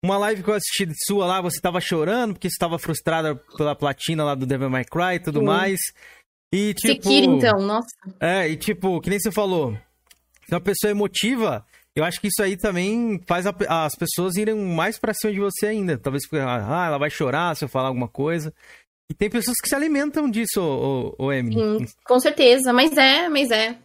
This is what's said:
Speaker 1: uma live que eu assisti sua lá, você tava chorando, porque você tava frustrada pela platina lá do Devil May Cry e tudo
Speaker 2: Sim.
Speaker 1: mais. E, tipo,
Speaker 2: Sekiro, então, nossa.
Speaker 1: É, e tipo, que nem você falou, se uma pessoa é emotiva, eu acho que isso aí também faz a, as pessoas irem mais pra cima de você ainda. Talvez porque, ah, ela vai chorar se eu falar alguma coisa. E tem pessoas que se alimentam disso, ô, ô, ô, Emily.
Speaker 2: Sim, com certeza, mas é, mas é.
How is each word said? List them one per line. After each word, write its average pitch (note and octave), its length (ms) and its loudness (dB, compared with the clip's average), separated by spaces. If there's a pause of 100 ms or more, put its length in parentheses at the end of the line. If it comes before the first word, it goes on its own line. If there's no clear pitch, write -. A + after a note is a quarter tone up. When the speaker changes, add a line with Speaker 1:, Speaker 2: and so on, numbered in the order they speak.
Speaker 1:
uma G3 140 2
live G3+ 240 0
que G3+ 80 -2
eu G#3+ 40 2
assisti G3+ 320 -2 (200)
sua G3 200 0
lá, F#3 140 0
você F3+ 200 -4
tava F3 200 0
chorando, F#3+ 540 0
porque - 140 -6
você - 100 -4
tava E3+ 200 0
frustrada D#3+ 560 -2 (220)
pela D3 180 0
platina D3+ 480 -2
lá D3 120 0
do C3 120 -4
Devil C3 240 0
May B2+ 140 0
Cry F3 320 -2
e E3 40 -2
tudo D3 200 -2
Speaker 2:
Sim. C#3 60 2
Speaker 1:
mais. F3+ 340 2 (720)
E, G3+ 200 0
tipo, - 280 0
Speaker 2:
Sekiro, C4 320 6
então, A3 260 4
nossa. G#3+ 280 -2 (320)
Speaker 1:
É, F3 280 0
e D#3 80 -2
tipo, F3+ 440 -2
que F3 100 -4
nem G3+ 80 0
você G3+ 140 -2
falou, E3+ 440 0 (720)
se - 80 -4
uma F3 60 -2
pessoa G3+ 300 0
é - 20 0
emotiva, G#3 760 -2 (280)
eu D3+ 100 0
acho F3 160 -4
que G#3 80 -2
isso G3 140 -2
aí F#3+ 140 0
também G#3 680 -2
faz F3 200 0
a, G3+ 80 -2 (300)
as D3 120 -4
pessoas F3 400 -2
irem G#3+ 180 0
mais F#3 420 -2
pra G#3+ 160 -4
cima G#3+ 200 -2
de G3 80 -2
você G3+ 260 -2
ainda. G3 320 -2
Talvez C#3 300 -4
porque, D#3+ 100 -4
ah, B2+ 480 -2
ela D3+ 120 0
vai D3 120 0
chorar D#3 460 -2
se - 80 -6
eu C3 40 -6
falar C3 200 -2
alguma B2 180 -2
coisa. D#3 480 -4 (560)
E D#3 40 -6
tem G#3 160 0
pessoas A#3 300 -2
que - 80 -6
se - 60 0
alimentam D4 560 0
disso, G#3+ 320 -2
ô, C3 560 -2
ô, C3 80 -2
ô, C#3 60 0
Emily. A#2+ 240 0 (300)
Speaker 2:
Sim, - 60 -16 (120)
com B3+ 160 6
certeza, C4 520 6
mas C4+ 240 4
é, C#4+ 320 6
mas C#4 220 0
é. A3+ 340 0